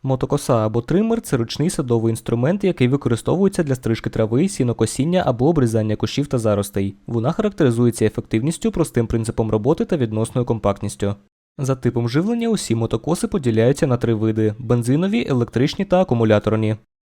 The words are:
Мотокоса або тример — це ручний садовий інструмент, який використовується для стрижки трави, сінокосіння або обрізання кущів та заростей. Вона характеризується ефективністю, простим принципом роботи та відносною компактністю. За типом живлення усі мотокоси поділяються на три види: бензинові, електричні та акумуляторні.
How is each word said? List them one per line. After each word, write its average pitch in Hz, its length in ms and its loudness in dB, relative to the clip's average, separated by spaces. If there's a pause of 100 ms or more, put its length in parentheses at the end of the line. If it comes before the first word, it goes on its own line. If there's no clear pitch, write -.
Мотокоса 135 480 0
або 110 280 0
тример — 226 400 0
це - 140 -2
ручний 123 340 -2
садовий 117 400 0
інструмент, 123 540 -2
який 165 240 2
використовується 143 720 0
для 135 120 0
стрижки 113 360 -4
трави, 120 380 0
сінокосіння 139 760 0
або 127 220 2
обрізання 110 480 2
кущів 139 300 -4
та 131 120 -2
заростей. 101 560 0 (120)
Вона 117 260 -2
характеризується 123 720 2
ефективністю, 127 680 -2
простим 143 340 0
принципом 113 440 -2
роботи 117 340 0
та 175 120 -2
відносною 113 480 -2
компактністю. 104 680 -2 (440)
За 135 180 -2
типом 120 320 -2
живлення 226 400 0
усі 196 260 -2
мотокоси 117 520 -2
поділяються 131 600 2
на 127 100 2
три 117 180 0
види: 110 440 0
бензинові, 127 680 0
електричні 127 560 0
та 185 160 2
акумуляторні. 110 760 2 (260)